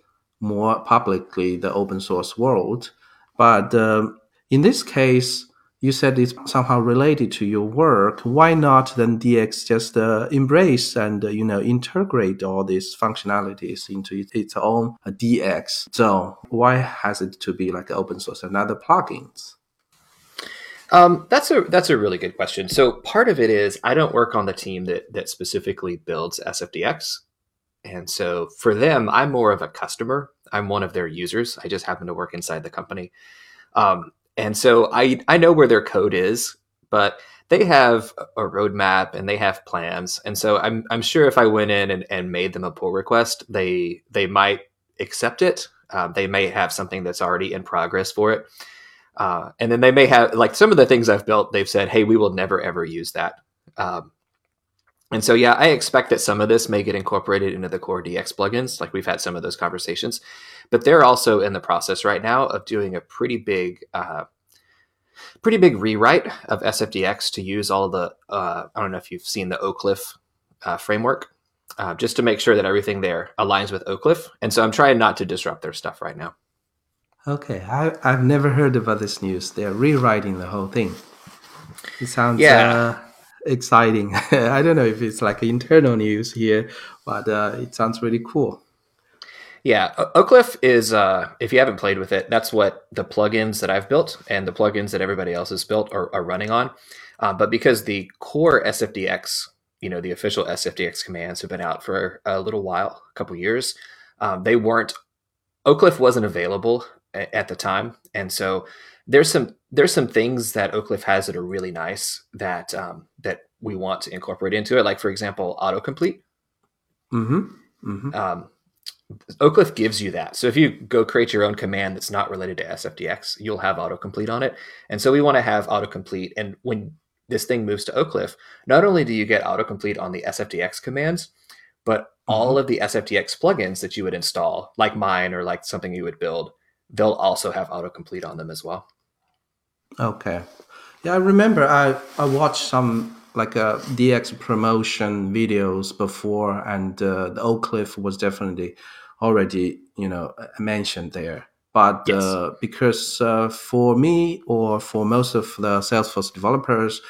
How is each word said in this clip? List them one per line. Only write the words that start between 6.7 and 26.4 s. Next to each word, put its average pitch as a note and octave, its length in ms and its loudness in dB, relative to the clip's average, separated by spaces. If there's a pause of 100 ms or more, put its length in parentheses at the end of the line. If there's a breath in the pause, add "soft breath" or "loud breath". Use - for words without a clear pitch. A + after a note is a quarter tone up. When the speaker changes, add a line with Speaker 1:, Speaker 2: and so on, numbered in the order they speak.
Speaker 1:
related B2+ 540 2
to G#2+ 120 -4
your G#2 220 0
work. A2 540 2
Why D#3+ 340 4
not C3+ 400 4
then A#2 220 2
D A#2 220 4
X A2 260 -2
just, A2+ 320 0
uh, A2 340 0
embrace C#3 640 4
and, G#2+ 280 -2
uh, G#2+ 40 -2
you G#2+ 160 -4
know, G#2 180 0
integrate A#2+ 800 0
all F#2+ 220 -2
these F#2+ 320 -4
functionalities G2+ 960 -6
into G2 260 -10
it, G2 180 -8
its G#2+ 220 -6
own, A#2 400 0 (100)
uh, G2+ 100 -10
D A#2 280 0
X - 500 -4
zone? G2 420 2 (140)
Why B2 280 2
has G#2 440 -4
it F#2+ 200 -10
to F#2+ 120 -6
be, F#2 180 -4
like, F2+ 200 -10
open F#2+ 280 -6
source - 220 -12
and F#2+ 140 -8
other G#2 200 -2
plugins? - 800 -4 (1400 loud breath)
Speaker 2:
Um, F3 380 8
that's C#4+ 220 4
a, - 100 6
that's - 280 2
a C#3 80 4
really G2+ 200 0
good F2+ 180 -6
question. F#2+ 340 -4
So - 320 6
part A#3 260 2
of D#3+ 120 2
it A2+ 100 4
is G#2 340 2
I B2 120 2
don't D#3 180 2
work A#2 200 2
on G#2 120 0
the F#2+ 80 -4
team F#2 320 -10
that, F2 280 -6
that G2 160 -8
specifically F#2 680 -6
builds E2 480 -8